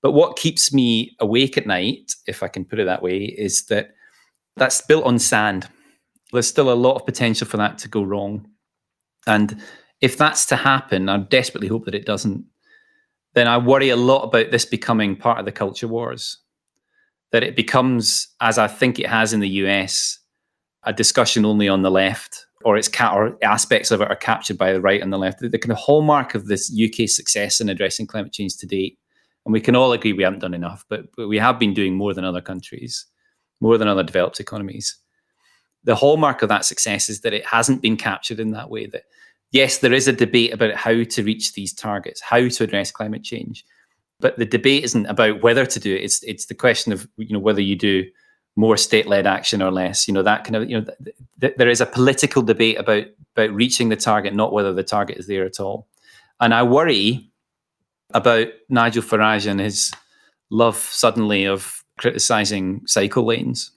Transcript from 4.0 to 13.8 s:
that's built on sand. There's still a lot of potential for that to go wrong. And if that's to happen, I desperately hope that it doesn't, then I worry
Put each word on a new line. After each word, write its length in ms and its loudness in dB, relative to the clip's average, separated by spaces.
that's 240 0
built 240 4
on 120 4
sand. 520 0
There's 140 0
still 240 2
a 40 4
lot 220 2
of 80 -10
potential 420 -2
for 100 -6
that 220 -2
to 80 -14
go 160 -4
wrong. 460 -6
And 320 2
if 160 2
that's 300 2
to 80 2
happen, 540 0
I 80 0
desperately 500 0
hope 180 -4
that 100 -6
it 100 -8
doesn't, 400 -4
then 140 4
I 100 2
worry 320 4